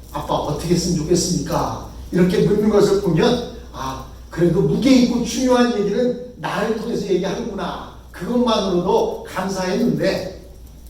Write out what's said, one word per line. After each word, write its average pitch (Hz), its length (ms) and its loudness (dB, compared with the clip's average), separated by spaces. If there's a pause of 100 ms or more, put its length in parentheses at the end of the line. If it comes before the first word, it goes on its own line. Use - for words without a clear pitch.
(120)
아빠 151 220 -4
어떻게 151 400 -2
했으면 156 240 0
좋겠습니까?" 160 920 -2 (220)
이렇게 180 300 4
묻는 208 260 4
것을 202 340 4
보면 180 540 2 (160)
"아, 131 340 -10 (240)
그래도 170 320 2
무게 180 280 2 (120)
있고 233 220 2
중요한 247 540 2
얘기는 233 580 -2
나를 220 400 -2
통해서 - 300 -4
얘기하는구나." 190 880 -4 (160)
그것만으로도 208 1160 0
감사했는데 185 1120 -2 (480)